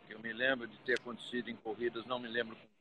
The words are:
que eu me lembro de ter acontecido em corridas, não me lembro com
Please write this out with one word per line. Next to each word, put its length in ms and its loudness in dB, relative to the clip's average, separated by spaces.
que 60 -12
eu 60 -12
me 120 -4
lembro 360 4
de 120 -12
ter 200 2
acontecido 500 -4
em 60 -4
corridas, 500 -2
não 120 0
me 120 -4
lembro 260 2
com 120 -18